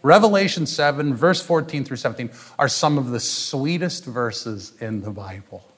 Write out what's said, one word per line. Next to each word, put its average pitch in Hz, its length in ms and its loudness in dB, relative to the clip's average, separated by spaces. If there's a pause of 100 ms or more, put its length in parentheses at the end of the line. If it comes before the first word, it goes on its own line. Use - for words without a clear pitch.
Revelation 196 640 6
seven, 147 480 0
verse 175 300 2
fourteen 151 420 -2
through 127 120 -8
seventeen, 120 340 -6 (260)
are 139 100 2
some 147 300 2
of 127 120 -2
the 120 100 -4
sweetest 160 840 -4
verses 113 760 -6
in 110 220 -6
the 107 100 -10
Bible 98 520 -14 (140)